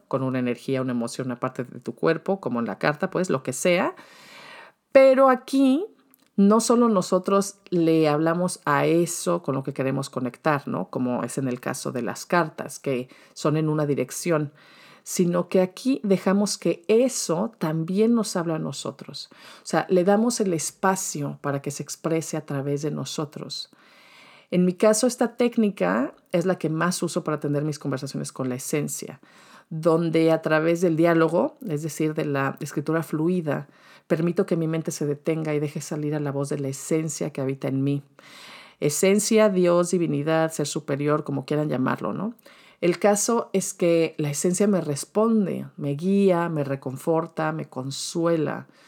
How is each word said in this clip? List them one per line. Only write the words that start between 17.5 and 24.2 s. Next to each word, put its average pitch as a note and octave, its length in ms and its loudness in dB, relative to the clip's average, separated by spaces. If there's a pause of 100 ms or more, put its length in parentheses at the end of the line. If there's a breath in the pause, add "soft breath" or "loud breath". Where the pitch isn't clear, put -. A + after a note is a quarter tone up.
también F3+ 580 0
nos G#3+ 200 -2
habla E3+ 200 -2
a D#3 40 -4
nosotros. - 680 -10 (340 loud breath)
O - 20 -20
sea, - 240 0
le F3+ 140 4
damos A3 360 2
el F#3+ 140 0
espacio D3+ 880 -4
para C#3 200 -4
que D3 100 -6
se D3 120 -8
exprese D#3+ 540 -4
a D3+ 80 -8
través C#3+ 380 -4
de D3 80 -2
nosotros. - 760 -8 (840 loud breath)